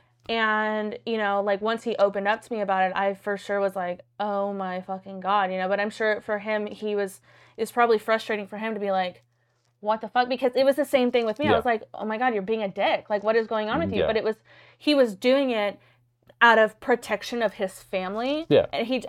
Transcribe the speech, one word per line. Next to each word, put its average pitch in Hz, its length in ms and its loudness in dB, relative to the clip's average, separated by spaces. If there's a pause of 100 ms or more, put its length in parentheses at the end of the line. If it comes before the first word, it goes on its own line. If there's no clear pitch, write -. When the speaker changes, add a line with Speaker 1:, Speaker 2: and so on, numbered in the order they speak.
(300)
Speaker 1:
And, 214 760 0
you 226 120 -2
know, 202 240 0
like, 202 200 0
once 226 220 -2
he 233 140 -2
opened 202 300 0
up 220 140 0
to - 120 -20
me 214 80 -4
about 190 280 2
it, 185 60 -6
I 196 180 0
for 196 240 -6
sure 202 220 -4
was 196 160 0
like, 180 260 -6 (180)
"Oh 202 340 -2
my 185 280 -6
fucking 190 380 -12
God," 190 320 0
you 185 60 -2
know? 185 100 -2
But 196 120 0
I'm 208 100 -2
sure 214 320 0
for 214 180 -4
him, 208 280 -2
he 208 280 -6
was, 196 260 -4 (360)
it's 220 140 -4
probably 233 280 4
frustrating 220 480 -2
for 208 100 -12
him 220 160 -6
to 202 60 -6
be 202 120 -2
like, 185 320 -2 (560)
"What 214 220 0
the 220 60 -8
fuck?" 247 220 0
Because 247 260 0
it 269 80 4
was 269 120 6
the 294 100 0
same 247 260 0
thing 240 140 2
with 214 140 -2
me. 302 80 2
I - 40 4
Speaker 2:
Yeah. - 40 6
Speaker 1:
was 226 100 0
like, 226 180 0 (100)
"Oh - 120 -8
my 220 120 -4
God, 254 160 0
you're 196 100 -2
being 220 200 -2
a 196 40 -4
dick. 202 420 -2
Like, 208 140 0
what 220 120 2
is 220 120 2
going 214 220 -2
on 277 100 -2
with 330 120 -2
you?" 196 100 0
Speaker 2:
Yeah. 160 60 2
Speaker 1:
But 220 100 0
it 214 60 0
was, 220 120 -2 (420)
he 302 160 0
was 247 220 4
doing 262 340 2
it 208 300 -2 (600)
out 233 200 8
of 214 200 2
protection 240 640 -2
of 202 120 0
his - 280 -6
family. 226 680 -4
Speaker 2:
Yeah. - 240 6
Speaker 1:
And 226 160 -4
he, 254 220 -2